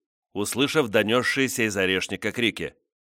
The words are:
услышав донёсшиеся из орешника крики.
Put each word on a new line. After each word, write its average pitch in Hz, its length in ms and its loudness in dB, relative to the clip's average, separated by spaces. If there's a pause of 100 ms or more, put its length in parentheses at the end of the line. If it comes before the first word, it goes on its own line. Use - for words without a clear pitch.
(340)
услышав 123 560 0
донёсшиеся 117 720 2
из 104 140 0
орешника 95 540 0
крики. 98 440 -2 (300)